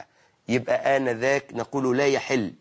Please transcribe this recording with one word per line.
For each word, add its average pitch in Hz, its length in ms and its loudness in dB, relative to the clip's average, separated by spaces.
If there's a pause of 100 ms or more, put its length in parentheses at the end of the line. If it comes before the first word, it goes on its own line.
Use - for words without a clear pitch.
(480)
يبقى 123 500 2
آنذاك 131 560 0
نقول 127 440 -2
لا 139 100 2
يحل، 127 540 0